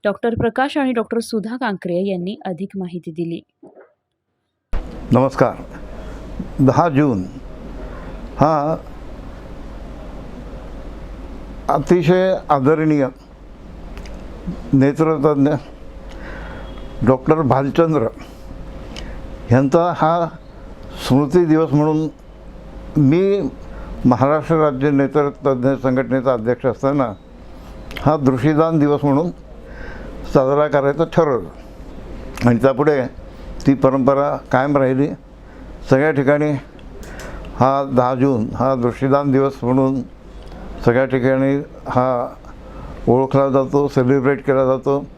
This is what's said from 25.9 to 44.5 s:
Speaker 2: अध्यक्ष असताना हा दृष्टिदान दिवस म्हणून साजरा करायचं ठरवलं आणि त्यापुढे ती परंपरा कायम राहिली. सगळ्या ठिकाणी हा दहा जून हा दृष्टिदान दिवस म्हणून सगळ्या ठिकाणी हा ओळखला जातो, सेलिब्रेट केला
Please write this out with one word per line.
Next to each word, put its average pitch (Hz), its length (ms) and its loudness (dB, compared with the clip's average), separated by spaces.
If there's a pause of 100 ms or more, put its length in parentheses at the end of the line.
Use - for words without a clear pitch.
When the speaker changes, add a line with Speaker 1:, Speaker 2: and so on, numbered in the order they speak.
Speaker 2:
अध्यक्ष 120 340 0
असताना 131 460 0 (880)
हा 151 160 2
दृष्टिदान 151 600 2
दिवस 147 260 4
म्हणून 147 260 2 (1040)
साजरा 143 340 2
करायचं 139 360 0
ठरवलं 139 440 0 (1000)
आणि 120 100 4
त्यापुढे 135 440 4 (640)
ती 139 80 6
परंपरा 135 600 2 (160)
कायम 143 240 2
राहिली. 135 320 2 (840)
सगळ्या 143 200 4
ठिकाणी 147 400 2 (1120)
हा 135 320 4
दहा 123 220 4
जून 127 400 2
हा 131 200 2
दृष्टिदान 135 580 2
दिवस 135 200 4 (100)
म्हणून 131 400 2 (840)
सगळ्या 127 200 4
ठिकाणी 131 520 2 (320)
हा 127 400 0 (800)
ओळखला 135 400 4
जातो, 139 400 2
सेलिब्रेट 135 580 2
केला 135 180 4